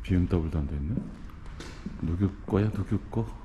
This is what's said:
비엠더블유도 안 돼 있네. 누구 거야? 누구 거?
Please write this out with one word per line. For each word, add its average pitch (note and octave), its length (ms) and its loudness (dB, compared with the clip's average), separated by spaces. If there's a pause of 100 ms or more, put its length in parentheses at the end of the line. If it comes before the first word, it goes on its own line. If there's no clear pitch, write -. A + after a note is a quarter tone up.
비엠더블유도 F2 560 4
안 C#2+ 80 0
돼 D2 80 -4
있네. D2 200 -2 (1040)
누구 F2+ 280 2 (160)
거야? G#2 260 4
누구 G2+ 260 0 (120)
거? A2+ 160 0 (200)